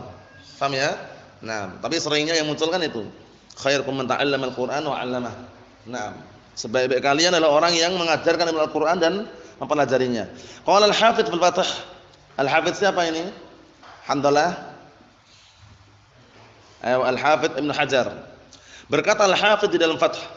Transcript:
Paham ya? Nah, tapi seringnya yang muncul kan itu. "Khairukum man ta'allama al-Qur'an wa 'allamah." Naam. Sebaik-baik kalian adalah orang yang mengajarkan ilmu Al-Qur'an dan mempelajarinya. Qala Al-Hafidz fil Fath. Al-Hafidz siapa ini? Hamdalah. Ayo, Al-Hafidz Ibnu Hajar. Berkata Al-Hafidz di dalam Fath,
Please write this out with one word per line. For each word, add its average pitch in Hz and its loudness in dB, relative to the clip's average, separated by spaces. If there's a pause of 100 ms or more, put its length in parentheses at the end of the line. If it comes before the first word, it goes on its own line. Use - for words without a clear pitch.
(580)
Paham 139 -2
ya? 151 -2 (400)
Nah, 101 -8
tapi 147 -4
seringnya 151 0
yang 151 0
muncul 147 -2
kan 175 -2
itu. 117 -4 (500)
"Khairukum 135 0
man 131 -2
ta'allama 135 0
al-Qur'an 123 -4
wa 139 -4
'allamah." 123 -6 (520)
Naam. 107 -10 (400)
Sebaik-baik 127 0
kalian 147 2
adalah 156 6
orang 170 4
yang 170 2
mengajarkan 165 0
ilmu 160 0
Al-Qur'an 156 0
dan 180 0 (320)
mempelajarinya. 127 0 (400)
Qala 202 6
Al-Hafidz 220 2
fil 170 -4
Fath. 180 4 (760)
Al-Hafidz 160 0
siapa 190 2
ini? 165 -4 (720)
Hamdalah. 143 0 (2000)
Ayo, 127 2
Al-Hafidz 143 0
Ibnu 143 -2
Hajar. 131 0 (800)
Berkata 208 2
Al-Hafidz 196 2
di 170 2
dalam 160 2
Fath, - 0 (160)